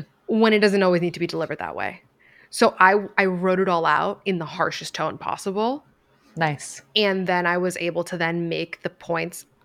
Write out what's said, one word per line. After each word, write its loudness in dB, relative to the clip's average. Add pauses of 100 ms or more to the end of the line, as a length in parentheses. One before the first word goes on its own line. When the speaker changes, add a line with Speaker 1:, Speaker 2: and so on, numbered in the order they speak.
(280)
Speaker 1:
when 4
it 4
doesn't 4
always 4
need -2
to -12
be -2
delivered -6
that -8
way. -6 (480)
So 2
I, 8 (220)
I 2
wrote 2
it 2
all 2
out 0
in -2
the -6
harshest -4
tone -4
possible. -4 (520)
Speaker 2:
Nice. -4 (140)
Speaker 1:
And 2
then 0
I 2
was -2
able -2
to -8
then -2
make -6
the -6
points -6 (200)